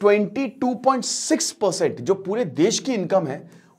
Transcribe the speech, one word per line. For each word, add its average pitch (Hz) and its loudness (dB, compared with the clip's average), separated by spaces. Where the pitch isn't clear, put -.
ट्वेंटी 208 2
टू 254 -2
पॉइंट 262 2
सिक्स - -2
परसेंट 175 0
जो 139 2
पूरे 196 -2
देश 156 2
की 262 -4
इनकम 185 0
है, 139 -8